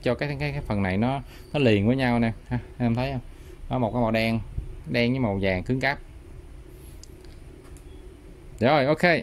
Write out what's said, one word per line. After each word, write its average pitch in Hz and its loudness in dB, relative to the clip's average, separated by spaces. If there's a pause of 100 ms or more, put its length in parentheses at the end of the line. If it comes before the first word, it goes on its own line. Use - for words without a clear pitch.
cho 123 2
cái, 147 -4
cái, 147 -2
cái 143 -4
phần 104 -2
này 95 2
nó, 127 0 (320)
nó 151 2
liền 107 6
với 123 4
nhau 123 2
nè 113 2 (180)
ha. 123 -2 (180)
Em 117 2
thấy 131 -2
không? 127 -6 (480)
Đó, 127 -2
một 113 0
cái 123 0
màu 113 2
đen, 113 2 (460)
đen 120 2
với 131 0
màu 101 2
vàng 92 2
cứng 131 0
cáp. 135 0 (2500)
Rồi, 135 6
ok, 156 4 (220)